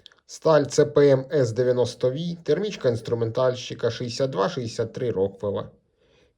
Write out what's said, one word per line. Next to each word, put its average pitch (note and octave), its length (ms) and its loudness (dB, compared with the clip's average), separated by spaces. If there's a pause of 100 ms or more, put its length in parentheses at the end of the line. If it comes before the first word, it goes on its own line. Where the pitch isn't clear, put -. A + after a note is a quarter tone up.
(260)
Сталь D3+ 380 2
Ц C#3+ 200 4
П C#3+ 260 6
М C3+ 200 4
С C3 220 2
дев'яносто B2 580 0
В, E3+ 320 -8
термічка F3+ 460 -2
інструментальщика A#2+ 1040 -2
шістдесят B2 400 -4
два F#3 180 -2
шістдесят A#2 440 -6
три - 180 -4
Роквелла. G2 600 -4 (680)